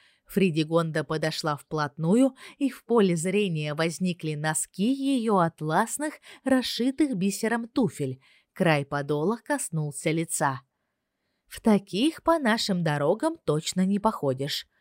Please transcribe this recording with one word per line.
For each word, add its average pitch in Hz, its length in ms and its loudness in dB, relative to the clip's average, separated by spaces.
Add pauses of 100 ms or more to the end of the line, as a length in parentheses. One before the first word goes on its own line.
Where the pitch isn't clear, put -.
(260)
Фридигонда 160 800 0
подошла 156 520 -4
вплотную, 160 800 0 (240)
и 277 100 0
в - 160 -10
поле 196 320 4
зрения 165 580 -2
возникли 165 600 -2
носки 156 580 -2
её 269 460 0
атласных, 175 760 0 (300)
расшитых 262 680 2
бисером 214 540 -2
туфель. 139 520 -2 (320)
Край 156 320 2
подола 147 540 -2
коснулся 160 720 -4
лица. 156 500 -2 (840)
«В - 160 -20
таких 214 600 2
по 330 160 2
нашим 214 440 0
дорогам 165 640 0
точно 160 400 0
не 202 120 0
походишь. 143 680 -2 (140)